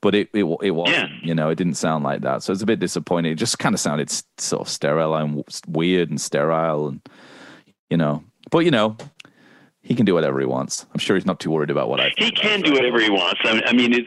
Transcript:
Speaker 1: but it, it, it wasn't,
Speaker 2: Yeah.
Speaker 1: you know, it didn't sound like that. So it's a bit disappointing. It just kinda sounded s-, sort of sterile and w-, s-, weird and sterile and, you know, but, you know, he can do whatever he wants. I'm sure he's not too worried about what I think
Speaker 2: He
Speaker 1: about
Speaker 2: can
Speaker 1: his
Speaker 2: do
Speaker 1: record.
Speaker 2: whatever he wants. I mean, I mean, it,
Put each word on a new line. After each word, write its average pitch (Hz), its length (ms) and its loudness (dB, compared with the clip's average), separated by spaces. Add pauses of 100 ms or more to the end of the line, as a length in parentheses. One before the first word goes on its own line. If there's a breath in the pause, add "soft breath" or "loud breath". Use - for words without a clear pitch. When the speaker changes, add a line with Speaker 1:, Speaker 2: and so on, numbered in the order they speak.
Speaker 1:
but 101 140 4
it, 104 200 2
it, 104 100 2 (180)
it 98 80 2
wasn't, 90 400 0
Speaker 2:
Yeah. - 100 -16
Speaker 1:
you 82 140 -2
know, 78 160 0
it 82 60 0
didn't 87 180 0
sound 80 300 -2
like 69 160 -2
that. 67 240 -4
So 92 80 -2
it's 98 100 -2
a 104 40 -2
bit 107 120 2
disappointing. 85 540 -2
It - 20 -4
just 82 240 -2
kinda 117 180 0
sounded 73 320 -2
s-, - 140 -6 (140)
sort - 260 -4
of - 60 -12
sterile 78 480 0
and 78 140 -2
w-, 73 180 -6
s-, - 180 -14
weird 85 440 2
and 71 100 -4
sterile 78 680 0
and, 69 140 -8 (880 loud breath)
you 82 60 0
know, - 260 0 (300)
but, 165 80 4
you 170 100 2
know, 110 260 2 (840 soft breath)
he 123 140 -2
can 123 100 4
do 95 80 4
whatever 73 240 2
he 67 80 0
wants. 64 480 -4
I'm 78 60 -6
sure 101 160 2
he's 90 100 -2
not 90 140 0
too 87 100 -4
worried 76 200 0
about 71 180 0
what 64 100 -2
I 69 120 0
think - 100 -6
Speaker 2:
He 220 80 0
Speaker 1:
about 226 120 -2
Speaker 2:
can 208 120 0
Speaker 1:
his 202 100 -2
Speaker 2:
do 160 140 2
Speaker 1:
record. 123 160 2
Speaker 2:
whatever 117 100 2
he 107 80 2
wants. 95 320 0
I 117 120 2
mean, 110 120 0
I 120 60 0
mean, 120 220 4
it, 120 120 2